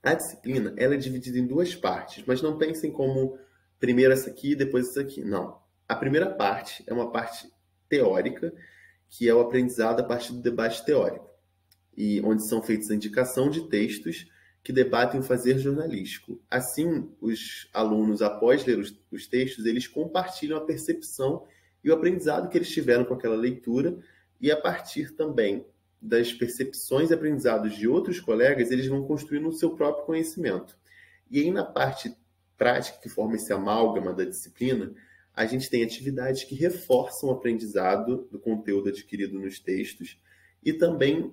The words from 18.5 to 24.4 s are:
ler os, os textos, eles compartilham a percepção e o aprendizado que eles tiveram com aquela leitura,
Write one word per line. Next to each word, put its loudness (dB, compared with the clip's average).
ler 2
os, -8
os -12
textos, -2
eles -2
compartilham -4
a -6
percepção -4
e -2
o 8
aprendizado 0
que 2
eles 0
tiveram 4
com -2
aquela 0
leitura, 0